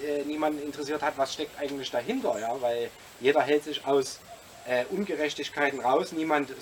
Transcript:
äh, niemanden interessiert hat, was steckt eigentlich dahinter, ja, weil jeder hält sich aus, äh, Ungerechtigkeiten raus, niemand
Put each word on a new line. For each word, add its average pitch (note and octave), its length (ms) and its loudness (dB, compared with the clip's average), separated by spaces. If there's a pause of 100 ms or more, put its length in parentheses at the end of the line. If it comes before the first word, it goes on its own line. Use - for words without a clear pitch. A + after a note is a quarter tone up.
äh, D3 220 0
niemanden D3+ 380 0
interessiert D3 400 -4
hat, D3+ 160 0
was C3+ 160 0
steckt - 260 -6
eigentlich C#3 300 -4
dahinter, G3+ 480 0
ja, A2+ 220 -2
weil A#2+ 300 0 (300)
jeder C#3 220 6
hält D3 220 4
sich D3 220 -6
aus, C#3 340 2 (460)
äh, B2 240 2
Ungerechtigkeiten D3 880 -2
raus, C#3 320 2
niemand D3+ 380 2 (120)